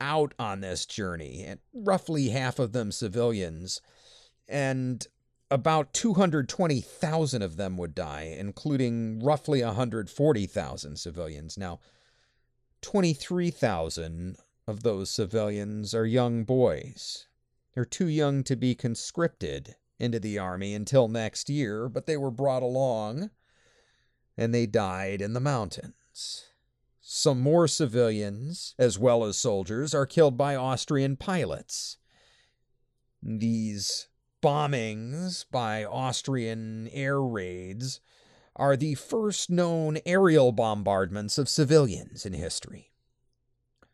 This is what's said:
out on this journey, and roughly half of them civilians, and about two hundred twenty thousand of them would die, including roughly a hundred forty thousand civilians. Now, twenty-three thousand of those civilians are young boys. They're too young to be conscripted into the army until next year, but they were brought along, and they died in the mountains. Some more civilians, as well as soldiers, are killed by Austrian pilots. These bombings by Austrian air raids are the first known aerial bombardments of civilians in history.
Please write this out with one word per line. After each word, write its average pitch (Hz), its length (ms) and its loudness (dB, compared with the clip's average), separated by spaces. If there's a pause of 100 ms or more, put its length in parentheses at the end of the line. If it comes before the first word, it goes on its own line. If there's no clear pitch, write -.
out 147 360 0
on 101 220 -4
this 92 240 -4
journey, 82 640 -8
and 90 140 -12 (120)
roughly 180 560 0
half 127 300 -2
of 117 140 -2
them 113 200 -2
civilians, 95 880 -2 (680)
and 131 600 -2 (440)
about 151 440 2
two 226 180 2
hundred 160 340 4
twenty 156 360 0
thousand 151 580 -2
of 85 160 -4
them 92 220 -4
would 85 160 -6
die, 78 440 -8
including 117 840 -2
roughly 143 420 2
a 117 100 0
hundred 110 380 -2
forty 139 340 4
thousand 73 540 -6
civilians. 80 580 -10
Now, 90 240 -10 (1000)
twenty-three 180 680 0
thousand 85 840 -2 (300)
of 107 160 -8
those 98 280 0
civilians 104 840 -4
are 113 100 2
young 117 400 2
boys. 117 840 0 (460)
They're 123 120 -2
too - 220 -2
young 143 360 2
to 131 120 0
be 123 180 2
conscripted 107 1040 -4 (220)
into 117 200 0
the 104 200 -4
army 95 360 -4
until 113 340 4
next 110 420 -4
year, 117 360 -2
but 123 200 -6
they 156 100 -2
were 139 140 -2
brought 127 320 0
along, 127 680 -2 (1040)
and 117 200 0
they 117 100 4
died 98 560 0
in 104 140 -4
the 127 60 -2
mountains. - 1080 -6 (540)
Some 135 400 0
more 156 280 6
civilians, 113 1120 0
as 117 200 4
well 117 260 6
as 104 120 -2
soldiers, 110 560 0
are 139 140 2
killed 139 320 6
by 143 180 2
Austrian 135 600 0
pilots. 110 840 -4 (1200)
These 110 840 -2 (340)
bombings 143 1080 -2
by 110 340 -2
Austrian 113 1080 -4
air 139 280 0
raids 101 800 -6 (560)
are 139 200 4
the 151 180 0
first 208 560 -2
known 165 560 2
aerial 165 460 8
bombardments 104 840 2
of 139 120 0
civilians 139 760 4
in 101 80 -6
history. - 600 -8 (1000)